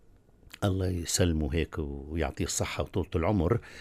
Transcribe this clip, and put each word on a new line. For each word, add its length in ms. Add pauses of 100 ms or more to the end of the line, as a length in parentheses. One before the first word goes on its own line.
(640)
الله 240
يسلمه 640
هيك 260
ويعطيه 640
الصحة 380
وطولة 320
العمر، 440 (220)